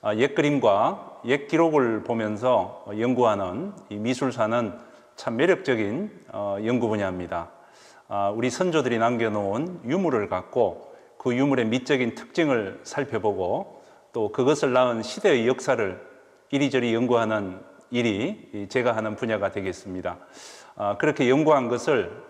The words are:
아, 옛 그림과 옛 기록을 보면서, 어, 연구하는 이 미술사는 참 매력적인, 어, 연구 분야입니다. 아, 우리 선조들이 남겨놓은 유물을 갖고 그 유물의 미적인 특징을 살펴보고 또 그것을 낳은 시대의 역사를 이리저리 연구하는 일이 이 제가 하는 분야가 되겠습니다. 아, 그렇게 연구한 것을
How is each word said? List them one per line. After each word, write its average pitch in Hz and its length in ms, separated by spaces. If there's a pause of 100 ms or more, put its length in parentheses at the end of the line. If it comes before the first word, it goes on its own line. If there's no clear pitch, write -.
아, 107 140
옛 131 200
그림과 135 880
옛 139 240
기록을 147 560
보면서, 110 800
어, 101 140
연구하는 117 720 (160)
이 104 80
미술사는 117 760 (420)
참 117 220
매력적인, 139 960
어, 101 320
연구 120 240
분야입니다. 90 580 (640)
아, 101 260
우리 117 140
선조들이 151 480
남겨놓은 113 880
유물을 131 420
갖고 95 680 (240)
그 123 160
유물의 127 340
미적인 123 480
특징을 120 680
살펴보고 107 1000 (320)
또 107 180
그것을 135 420
낳은 123 280
시대의 120 460
역사를 117 520 (520)
이리저리 131 420
연구하는 110 680 (300)
일이 120 640
이 101 160
제가 123 260
하는 107 200
분야가 104 360
되겠습니다. 92 680 (580)
아, 104 220
그렇게 147 320
연구한 143 380
것을 123 440 (180)